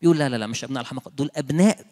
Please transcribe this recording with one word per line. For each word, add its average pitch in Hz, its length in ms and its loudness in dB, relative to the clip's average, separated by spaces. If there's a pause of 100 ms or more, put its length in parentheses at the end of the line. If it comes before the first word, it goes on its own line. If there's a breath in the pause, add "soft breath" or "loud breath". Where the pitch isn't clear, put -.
بيقول 170 180 4
لا، 143 100 0
لا، 127 60 -4
لا، 107 120 -4
مش 113 160 -8
أبناء 127 180 -6
الحماقة، - 300 -12
دول 143 240 -4
أبناء 156 560 2